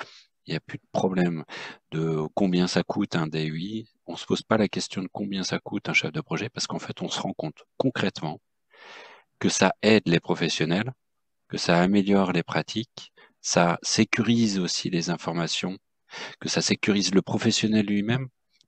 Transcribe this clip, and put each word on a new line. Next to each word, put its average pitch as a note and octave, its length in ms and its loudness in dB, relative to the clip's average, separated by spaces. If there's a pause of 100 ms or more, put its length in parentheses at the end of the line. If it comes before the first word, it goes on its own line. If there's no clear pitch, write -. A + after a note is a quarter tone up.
(440)
il - 80 -8
n'y D#2+ 40 -2
a - 40 -6
plus - 180 -12
de - 140 -20
problème F2+ 520 0 (460)
de D#2+ 300 -2 (140)
combien F2+ 340 2
ça F2 140 0
coûte - 340 -2
un D#2+ 120 0
D D#2 160 -4
U D#2 160 -6
I. A2 280 -8 (200)
On F2 60 -12
se - 100 -14
pose - 180 -2
pas A2 140 2
la G#2 120 2
question - 340 -6
de F#2 100 -8
combien G2 300 -6
ça F2+ 160 -2
coûte - 300 -8
un - 40 -4
chef - 200 0
de D3+ 80 -4
projet - 280 -6
parce - 200 -8
qu'en E2+ 100 -6
fait, - 240 -10
on F2+ 60 -6
se - 120 -6
rend - 120 -4
compte - 320 -8 (120)
concrètement F2+ 640 -2 (1000)
que - 80 2
ça F#2+ 240 4 (100)
aide G#2+ 240 6
les E2+ 140 4
professionnels, F2+ 720 0 (560)
que - 100 -8
ça F2 240 4
améliore G2 480 4
les E2+ 140 0
pratiques, - 680 -6 (280)
ça F2 420 2
sécurise A2 800 2
aussi F2+ 300 -4
les E2+ 200 -2
informations, E2+ 640 -4 (640)
que - 100 -8
ça - 120 0
sécurise G2 520 2
le F#2+ 100 6
professionnel G#2+ 640 2
lui-même, A2 420 -2 (400)